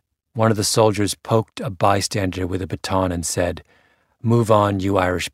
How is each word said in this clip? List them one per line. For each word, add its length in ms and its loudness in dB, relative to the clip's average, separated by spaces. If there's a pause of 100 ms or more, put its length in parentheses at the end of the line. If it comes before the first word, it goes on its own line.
(340)
one 180 2
of 40 0
the 80 -2
soldiers 520 2
poked 440 -2
a 100 -6
bystander 800 -2
with 140 -4
a 60 -6
baton 440 -2
and 140 -4
said, 360 -4 (600)
"Move 280 2
on, 300 4
you 180 0
Irish 360 0